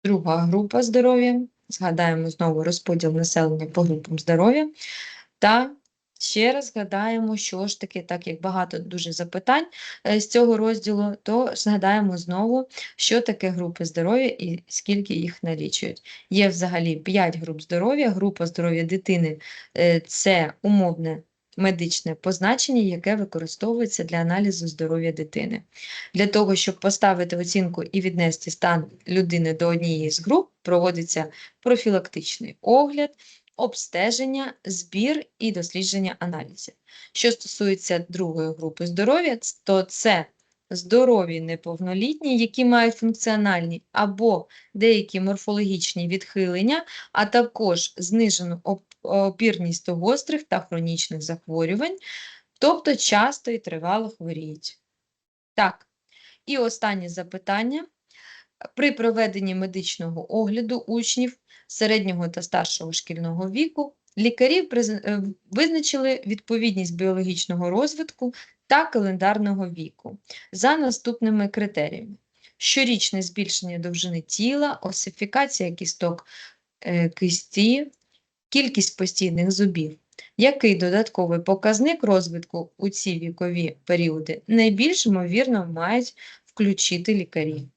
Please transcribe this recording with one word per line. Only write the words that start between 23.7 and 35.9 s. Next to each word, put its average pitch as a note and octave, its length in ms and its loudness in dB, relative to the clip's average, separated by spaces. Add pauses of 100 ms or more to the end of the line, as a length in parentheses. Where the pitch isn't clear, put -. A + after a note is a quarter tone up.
для E3+ 120 -4
аналізу E3+ 520 0
здоров'я D#3+ 440 -2
дитини. D3+ 500 -6 (520)
Для G3 120 4
того, G3+ 280 4
щоб - 260 -2
поставити F3+ 560 2
оцінку F3 460 -2
і F#3+ 180 -2
віднести E3+ 500 0
стан E3+ 400 0 (180)
людини E3+ 460 2
до E3+ 120 0
однієї E3 440 0
з D3+ 100 -2
груп, D4 300 2 (120)
проводиться E3+ 640 0 (340)
профілактичний G3 1000 0
огляд, C#4+ 500 2 (460)
обстеження, B3 1000 -2 (100)
збір G3+ 600 -2 (140)
і A3 140 -2
дослідження F#3 680 -4